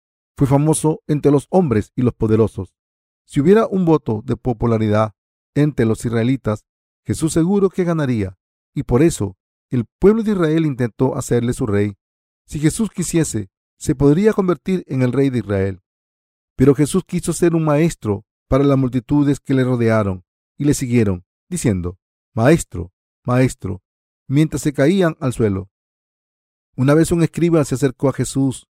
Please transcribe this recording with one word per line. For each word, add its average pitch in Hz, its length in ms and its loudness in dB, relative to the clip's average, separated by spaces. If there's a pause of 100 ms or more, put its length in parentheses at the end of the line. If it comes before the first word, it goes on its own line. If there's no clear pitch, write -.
(360)
fue 147 100 0
famoso 151 600 0
entre 143 260 0
los 143 180 0
hombres 143 460 0
y 135 60 -2
los 120 100 0
poderosos. 110 640 -2 (500)
Si - 160 -4
hubiera 202 260 4
un 190 180 -2
voto 127 400 0
de 131 120 -4
popularidad 110 800 -2 (400)
entre 139 320 0
los 110 180 -2
israelitas, 117 600 -2 (400)
Jesús - 280 -4
seguro 190 380 2
que 185 140 -4
ganaría, 127 540 -4 (360)
y 143 80 -6
por 123 200 2
eso 107 340 -2 (340)
el 120 160 -2 (120)
pueblo 214 240 4
de 214 100 0
Israel 165 340 0
intentó 127 500 -2
hacerle 120 360 -2
su 127 140 -4
rey. 104 300 -2 (500)
Si 151 140 -10
Jesús 170 300 0
quisiese, 151 600 -4 (280)
se - 160 -4
podría 151 380 2
convertir 185 540 -2
en 131 160 -2
el 123 100 0
rey 139 180 0
de 123 80 -2
Israel. 98 420 -4 (760)
Pero 135 180 4
Jesús 151 300 -2
quiso 175 280 -6
ser 170 220 0
un 160 100 0
maestro 147 600 -2 (240)
para 139 160 2
las 139 140 4
multitudes 135 640 0
que - 140 -4
le 131 100 2
rodearon 110 600 0 (320)
y 139 80 -6
le 143 100 4
siguieron, 113 500 0 (240)
diciendo: 92 500 -2 (360)
"Maestro, 113 580 0 (320)
maestro", 123 580 -2 (460)
mientras 151 340 0
se 151 100 -2
caían 165 480 0
al 131 120 -4
suelo. 95 380 -2 (1080)
Una 135 180 2
vez 165 160 4
un 170 120 2
escriba 160 420 2
se - 100 -6
acercó 135 340 -2
a 127 40 0
Jesús. 135 640 -4